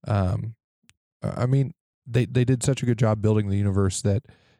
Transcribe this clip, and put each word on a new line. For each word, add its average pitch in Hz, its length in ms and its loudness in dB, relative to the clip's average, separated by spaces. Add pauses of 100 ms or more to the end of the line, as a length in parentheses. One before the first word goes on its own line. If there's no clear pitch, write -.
Um, 104 460 0 (680)
I - 240 -4
mean, 135 280 0 (320)
they, 127 180 0
they 123 200 0
did 123 180 0
such 135 200 0
a 127 40 -2
good 117 120 0
job 107 220 2
building 107 300 2
the 101 80 0
universe 98 440 0
that 101 200 0 (380)